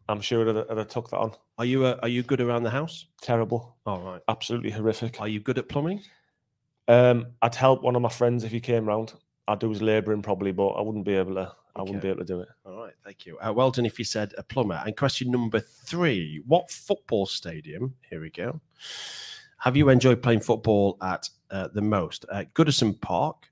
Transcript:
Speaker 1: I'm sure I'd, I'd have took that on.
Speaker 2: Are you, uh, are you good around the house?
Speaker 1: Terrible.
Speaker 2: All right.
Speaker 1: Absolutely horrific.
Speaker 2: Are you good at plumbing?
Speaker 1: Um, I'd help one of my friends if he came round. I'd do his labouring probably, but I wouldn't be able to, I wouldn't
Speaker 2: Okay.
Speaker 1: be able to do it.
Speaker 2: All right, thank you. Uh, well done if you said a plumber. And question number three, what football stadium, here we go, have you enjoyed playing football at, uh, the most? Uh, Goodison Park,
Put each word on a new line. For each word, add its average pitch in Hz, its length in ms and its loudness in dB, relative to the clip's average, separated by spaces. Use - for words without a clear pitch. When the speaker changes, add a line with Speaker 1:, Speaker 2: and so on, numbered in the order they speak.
Speaker 1:
I'm 104 140 -2
sure 113 280 0
I'd, 110 220 -2
I'd 110 60 -6
have 107 100 -4
took 117 220 -8
that 101 80 -4
on. 107 160 -2
Speaker 2:
Are 120 80 -4
you, 131 180 2
uh, 123 180 2
are 117 60 -2
you 123 160 0
good 123 160 0
around 120 240 0
the 113 60 0
house? 143 380 -6
Speaker 1:
Terrible. 113 560 -2
Speaker 2:
All 98 140 -4
right. 90 300 -12
Speaker 1:
Absolutely 117 420 -4
horrific. 110 480 -2
Speaker 2:
Are 107 80 -6
you 104 140 -4
good 123 160 -4
at 120 100 -6
plumbing? 175 360 -4
Speaker 1:
Um, 120 540 6
I'd 117 140 2
help 131 280 4
one 123 140 2
of 120 40 0
my 120 60 2
friends 120 380 0
if 110 80 -8
he 117 80 -4
came 117 240 0
round. 107 280 -2
I'd 107 100 0
do 113 100 0
his 107 120 -4
labouring 107 400 2
probably, 98 320 -2
but 98 160 2
I - 120 -2
wouldn't 107 220 -4
be 101 120 0
able 95 200 0
to, 92 160 -6
I 95 60 -6
wouldn't 98 180 -6
Speaker 2:
Okay. 95 80 -4
Speaker 1:
be - 20 0
able 92 100 -4
to 90 60 -6
do 90 160 -6
it. 92 80 -14
Speaker 2:
All 95 100 -18
right, 107 180 -16
thank 101 200 -20
you. 82 120 -18
Uh, 107 160 -4
well 127 180 4
done 123 140 0
if - 140 -4
you 117 40 -4
said 107 340 -4
a 98 60 -10
plumber. 101 420 -2
And 107 120 -6
question 131 340 0
number 113 280 0
three, 101 840 -4
what 156 260 2
football - 540 -2
stadium, 85 680 -8
here 85 100 -10
we 80 100 -12
go, 85 300 -8
have 127 180 2
you 147 120 6
enjoyed 123 320 6
playing 117 200 4
football 107 600 4
at, 92 280 -4
uh, 95 220 -6
the 104 80 -2
most? 104 480 -2
Uh, 98 160 -6
Goodison 135 440 4
Park, 120 520 -2